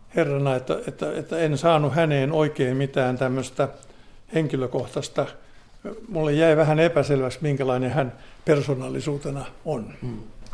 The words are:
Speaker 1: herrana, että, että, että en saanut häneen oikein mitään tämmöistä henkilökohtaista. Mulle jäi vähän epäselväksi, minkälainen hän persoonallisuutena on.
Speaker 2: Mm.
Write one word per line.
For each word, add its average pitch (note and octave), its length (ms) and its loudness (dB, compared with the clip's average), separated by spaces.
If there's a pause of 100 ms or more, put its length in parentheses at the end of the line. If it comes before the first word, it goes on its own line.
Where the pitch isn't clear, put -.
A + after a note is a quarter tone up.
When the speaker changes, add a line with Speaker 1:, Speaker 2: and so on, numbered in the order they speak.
(160)
Speaker 1:
herrana, C#3 400 2
että, C3 300 -2
että, D3+ 260 -6
että D#3+ 260 -6
en D3+ 200 0
saanut D3+ 360 4
häneen D3 380 2
oikein D3 440 2
mitään C3 420 0
tämmöistä C3 500 -2 (640)
henkilökohtaista. C#3 920 -2 (840)
Mulle D#3 240 0
jäi D#3 240 6
vähän D#3 240 4
epäselväksi, C#3+ 640 2
minkälainen C3 480 0
hän C3 220 -2 (320)
persoonallisuutena C#3 1000 -2 (200)
on. C#3+ 280 -6 (100)
Speaker 2:
Mm. A#2 160 -6 (360)